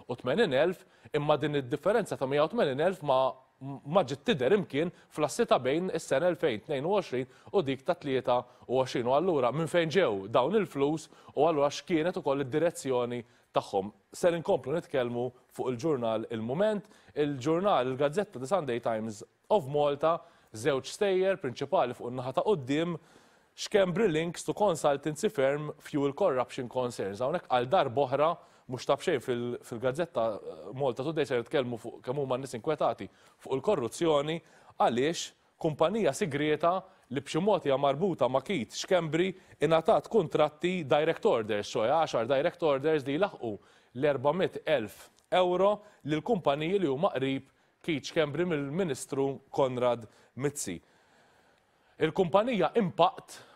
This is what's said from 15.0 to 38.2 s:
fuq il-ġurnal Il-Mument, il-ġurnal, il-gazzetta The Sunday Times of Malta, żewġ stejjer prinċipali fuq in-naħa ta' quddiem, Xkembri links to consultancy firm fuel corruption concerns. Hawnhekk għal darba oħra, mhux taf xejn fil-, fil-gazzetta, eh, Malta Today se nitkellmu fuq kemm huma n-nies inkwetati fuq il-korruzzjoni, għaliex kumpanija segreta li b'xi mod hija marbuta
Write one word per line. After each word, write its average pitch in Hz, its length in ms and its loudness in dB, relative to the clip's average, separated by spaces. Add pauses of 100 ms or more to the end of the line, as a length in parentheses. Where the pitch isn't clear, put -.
fuq 123 160 -4
il-ġurnal 117 540 -2 (100)
Il-Mument, 175 480 -2 (320)
il-ġurnal, 147 720 0
il-gazzetta 143 540 -2
The 131 80 -8
Sunday 135 340 0
Times 110 380 -4 (260)
of 175 240 2
Malta, 147 460 2 (340)
żewġ 131 400 -2
stejjer 190 480 0
prinċipali 131 560 -2
fuq - 160 -10
in-naħa 127 240 -6
ta' 175 80 2
quddiem, 160 540 0 (580)
Xkembri 190 560 2
links 165 320 -2
to - 80 -4
consultancy 156 800 0
firm 143 380 0 (100)
fuel 143 320 0
corruption 131 560 -2
concerns. 117 560 -4
Hawnhekk 156 240 -2
għal 127 240 2
darba 143 320 2
oħra, 139 300 2 (340)
mhux 127 220 -8
taf 139 160 0
xejn 147 180 0
fil-, 120 400 -2
fil-gazzetta, 127 640 -2 (100)
eh, 82 400 -12
Malta 131 320 -2
Today 156 220 -2
se 127 100 2
nitkellmu 120 400 -2
fuq - 240 -14
kemm 135 160 -4
huma 131 160 -2
n-nies 131 220 -6
inkwetati 127 500 -2 (320)
fuq - 160 -4
il-korruzzjoni, 151 800 0 (400)
għaliex 151 480 2 (380)
kumpanija 160 500 2
segreta 151 600 2 (400)
li 143 80 -2
b'xi - 180 -4
mod 196 240 2
hija 139 140 4
marbuta 143 500 2